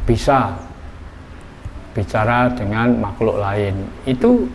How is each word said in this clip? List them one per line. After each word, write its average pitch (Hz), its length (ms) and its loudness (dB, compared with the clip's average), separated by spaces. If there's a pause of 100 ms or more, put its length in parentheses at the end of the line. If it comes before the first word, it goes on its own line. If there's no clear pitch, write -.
bisa 123 480 4 (1400)
bicara 117 560 2
dengan 117 400 2
makhluk 107 480 0
lain? 98 400 0 (240)
Itu 214 500 4